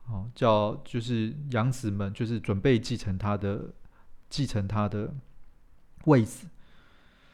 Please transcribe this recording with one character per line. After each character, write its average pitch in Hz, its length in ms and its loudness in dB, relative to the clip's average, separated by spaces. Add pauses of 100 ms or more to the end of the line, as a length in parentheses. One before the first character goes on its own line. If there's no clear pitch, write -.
哦， 107 300 -6
叫， 107 500 4
就 120 160 -4
是 113 340 -2 (140)
养 120 220 2
子 110 180 -4
们， 98 240 -2
就 117 140 -2
是 113 120 -2
准 98 220 0
备 127 180 6
继 117 160 -4
承 98 220 -4
他 101 180 0
的， 98 380 -4 (560)
继 147 160 -2
承 101 220 -2
他 104 200 0
的 104 280 -4 (880)
位 135 180 8
子， - 220 -8 (880)